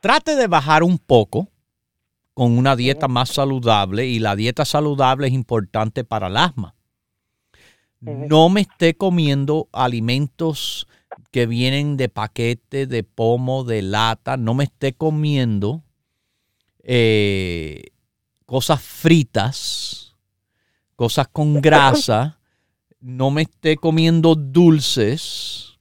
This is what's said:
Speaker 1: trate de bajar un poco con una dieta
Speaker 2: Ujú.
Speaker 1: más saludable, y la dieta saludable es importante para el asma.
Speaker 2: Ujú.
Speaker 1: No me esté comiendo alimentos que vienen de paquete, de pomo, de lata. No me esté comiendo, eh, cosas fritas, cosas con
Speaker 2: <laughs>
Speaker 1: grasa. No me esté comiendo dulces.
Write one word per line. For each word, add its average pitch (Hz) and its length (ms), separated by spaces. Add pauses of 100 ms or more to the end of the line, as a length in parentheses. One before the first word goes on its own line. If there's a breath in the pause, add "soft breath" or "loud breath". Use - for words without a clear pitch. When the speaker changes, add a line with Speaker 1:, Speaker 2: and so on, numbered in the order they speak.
Speaker 1:
trate 302 360
de 247 100
bajar 156 360
un 175 140
poco 117 520 (840)
con 120 240
una 131 200
dieta 139 300
Speaker 2:
Ujú. 131 60
Speaker 1:
más 123 160
saludable, 117 800
y 120 120
la 104 180
dieta 123 260
saludable 139 640
es 127 60
importante 113 720
para 101 220
el 95 100
asma. 131 360 (1300 soft breath)
Speaker 2:
Ujú. 139 280
Speaker 1:
No 156 180
me 196 140
esté 165 340
comiendo 151 760
alimentos 127 1120 (440)
que 123 160
vienen 135 500
de 131 100
paquete, 120 800
de 120 160
pomo, 127 600
de 110 160
lata. 110 560
No 113 160
me 135 100
esté 135 300
comiendo, 147 880 (1000)
eh, 98 1000 (600)
cosas 135 360
fritas, - 1300 (800)
cosas 120 320
con 147 340
Speaker 2:
<laughs> - 0
Speaker 1:
grasa. 143 760 (640)
No 127 300
me 156 120
esté 156 340
comiendo 160 580
dulces. 147 1300 (160)